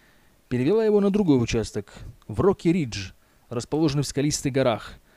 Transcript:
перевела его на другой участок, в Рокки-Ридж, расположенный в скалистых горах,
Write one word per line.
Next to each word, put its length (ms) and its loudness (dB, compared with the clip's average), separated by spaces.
перевела 380 0
его 160 4
на 100 2
другой 320 4
участок, 500 -4
в 100 -4
Рокки-Ридж, 720 0
расположенный 540 0
в 40 -4
скалистых 460 -4
горах, 400 0